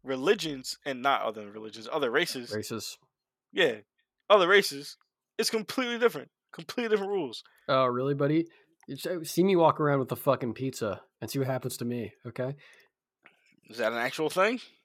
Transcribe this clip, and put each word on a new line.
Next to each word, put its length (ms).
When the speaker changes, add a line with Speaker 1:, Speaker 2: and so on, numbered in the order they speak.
Speaker 1:
religions, 800
and 160
not 200
other 300
religions, 400
other 180
races. 440
Speaker 2:
Races. 440
Speaker 1:
Yeah. 240
Other 180
races, 500
it's 120
completely 500
different. 300
Completely 360
different 220
rules. 320
Speaker 2:
Oh, 180
really, 300
buddy? 320
You 80
sh-, 120
see 140
me 120
walk 240
around 200
with 100
the 60
fucking 380
pizza 480
and 80
see 100
what 80
happens 300
to 80
me, 280
okay? 300
Speaker 1:
Is 80
that 140
an 60
actual 320
thing? 300